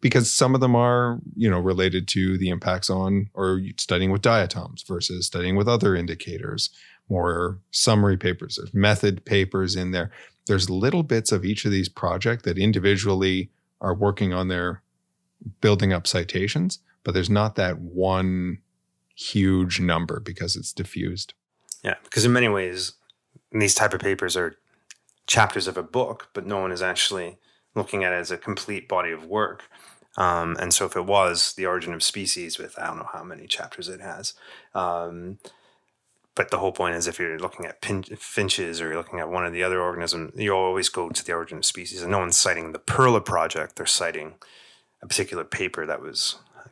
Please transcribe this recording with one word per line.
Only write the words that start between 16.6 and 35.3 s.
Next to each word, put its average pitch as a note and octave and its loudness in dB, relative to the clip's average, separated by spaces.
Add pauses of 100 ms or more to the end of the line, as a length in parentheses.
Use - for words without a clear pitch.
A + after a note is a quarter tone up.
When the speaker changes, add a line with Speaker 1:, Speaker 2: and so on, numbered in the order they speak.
Speaker 1:
but F2 -2
there's F#2 2
not G#2 4
that F2+ 0
one F#2 0 (580)
huge F#2 2
number E2+ 0
because F#2 -4
it's - -10
diffused. - -6 (480)
Speaker 2:
Yeah, G#2 -2 (100)
because A2 2
in A#2+ 6
many B2 4
ways, F#2 -2 (600)
these G#2 2
type G#2+ 2
of F#2 -4
papers F#2 -2
are F2 -2 (720)
chapters G2 2
of F#2 -6
a F2 -4
book, - -4
but F#2 -10
no G2 -4
one F#2 -4
is F2 -6
actually F2+ -2 (360)
looking G2+ -2
at F2+ 2
it F2+ 0
as F2 -6
a F2 -4
complete G2+ -8
body F2 0
of D#2+ -10
work. G2+ -4 (540)
Um, E2+ 0
and F2 -2
so G2 2
if E2+ -8
it F2+ -4
was F#2 2
The F#2 -4
Origin F2+ -4
of D#2+ -4
Species F2+ -4
with, - -14
I - -8
don't - -8
know - -12
how - -12
many - -16
chapters - -8
it F#2 -14
has, - -10 (420)
um, F2 -6 (1000)